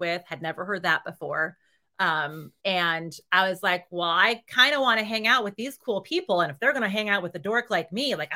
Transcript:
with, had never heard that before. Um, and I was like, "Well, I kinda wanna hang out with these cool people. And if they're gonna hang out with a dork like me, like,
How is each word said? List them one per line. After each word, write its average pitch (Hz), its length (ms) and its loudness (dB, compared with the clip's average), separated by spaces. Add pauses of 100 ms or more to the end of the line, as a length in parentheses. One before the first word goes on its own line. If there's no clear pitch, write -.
with, 175 260 -2
had 165 140 -10
never 160 240 -6
heard 190 180 -4
that 165 220 0
before. 156 520 -6 (400)
Um, 156 540 -2 (140)
and 170 480 0 (180)
I 190 180 4
was 180 140 -4
like, 180 260 0
"Well, 175 200 -2
I 214 380 2
kinda 269 340 4
wanna 226 240 4
hang 220 220 -4
out 247 180 4
with 202 100 -6
these 262 220 -8
cool 196 240 -2
people. 233 400 0
And 160 100 0
if 139 80 -12
they're 262 140 2
gonna 240 160 0
hang 214 200 -2
out 202 140 2
with 175 120 -8
a 165 40 -8
dork 226 300 -2
like 175 220 -2
me, 240 240 -2
like, 151 200 -6